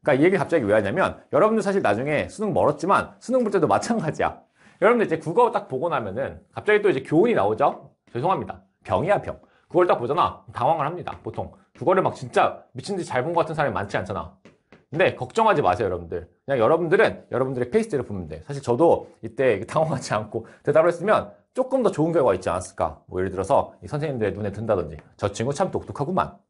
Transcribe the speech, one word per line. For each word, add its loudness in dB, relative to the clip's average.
그러니까 4
이 6
얘기 4
갑자기 2
왜 4
하냐면 0
여러분들 4
사실 0
나중에 0
수능 -6
멀었지만 0
수능 0
볼 -2
때도 2
마찬가지야. 0
여러분들 4
이제 -2
국어 2
딱 -4
보고 -4
나면은 -4
갑자기 2
또 4
이제 0
교훈이 2
나오죠? 0
죄송합니다. -4
병이야, 0
병. -10
그걸 4
딱 2
보잖아. -2
당황을 0
합니다. -8
보통. -10
국어를 4
막 -2
진짜 0
미친 -10
듯이 -6
잘 0
본 -4
것 2
같은 -2
사람이 0
많지 -4
않잖아. -6
근데 2
걱정하지 2
마세요, 2
여러분들. -6
그냥 -2
여러분들은 2
여러분들의 -2
페이스대로 0
보면 -8
돼. -12
사실 -10
저도 2
이때 0
당황하지 -2
않고 -6
대답을 4
했으면 0
조금 -2
더 2
좋은 0
결과가 4
있지 -4
않았을까. -4
뭐 -6
예를 -2
들어서 0
이 -16
선생님들의 -4
눈에 -6
든다든지, -4
"저 -4
친구 -4
참 -2
똑똑하구만." -4